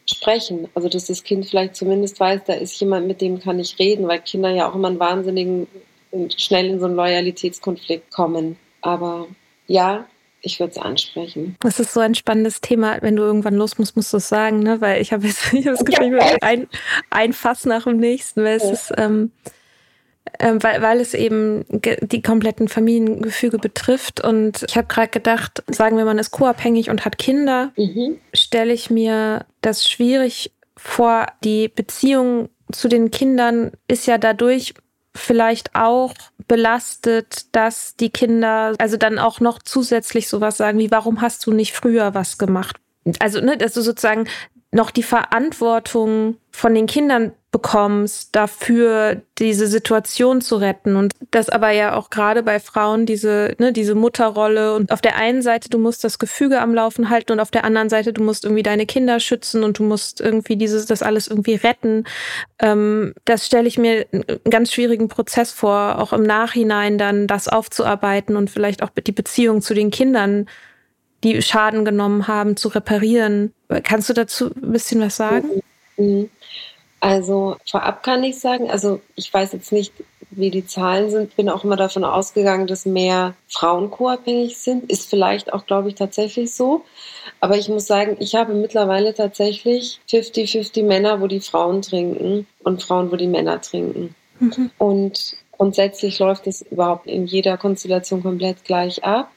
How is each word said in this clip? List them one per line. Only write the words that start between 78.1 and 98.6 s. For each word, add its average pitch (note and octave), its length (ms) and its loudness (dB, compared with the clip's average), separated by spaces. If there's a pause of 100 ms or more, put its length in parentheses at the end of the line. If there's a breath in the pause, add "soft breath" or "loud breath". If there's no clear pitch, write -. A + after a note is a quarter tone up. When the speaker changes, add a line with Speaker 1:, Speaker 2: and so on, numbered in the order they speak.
Speaker 1:
ich C4 160 -4
sagen, B3 300 -2
also G3 300 -2 (160)
ich - 160 -10
weiß G3 220 0
jetzt F#3 180 -8
nicht, G#3 200 0 (380)
wie F#3+ 200 -2
die F#3 160 -4
Zahlen F#3+ 440 -2
sind, G#3 240 -2
bin G3+ 140 0
auch F#3 160 -4
immer G3+ 120 2
davon F#3+ 280 0
ausgegangen, F#3+ 640 0
dass F#3 180 -6
mehr F#3 500 0 (140)
Frauen F3+ 420 0
co-abhängig A#3+ 680 -2
sind. B3 320 -2
Ist - 180 -4
vielleicht G3 440 0
auch, G3 140 -8
glaube G3 220 0
ich, G3+ 60 -6
tatsächlich G#3+ 600 -4
so. C#4+ 300 0 (560 loud breath)
Aber G3 160 2
ich G#3 120 -2
muss G#3+ 180 -2
sagen, G#3 340 2
ich G3+ 140 -4
habe A3 200 0
mittlerweile G#3 600 0
tatsächlich G#3 920 -2
fifty A3+ 400 0
fifty A3 360 -2
Männer, G3+ 380 2
wo G3 60 0
die G3 140 -2
Frauen F3 420 0
trinken F#3 640 -4 (160)
und F3+ 200 -2
Frauen, F3+ 280 -2
wo F3+ 60 -2
die F3 100 -2
Männer E3 360 -2
trinken. F3 520 -8 (240)
Speaker 2:
Mhm. B3 400 -2
Speaker 1:
Und G3 580 0 (200)
grundsätzlich G3 600 0
läuft F#3+ 280 0
es F#3+ 160 -8
überhaupt F3 440 -2
in F#3 200 -4
jeder F#3 300 0
Konstellation F#3 640 -4
komplett F#3 420 -4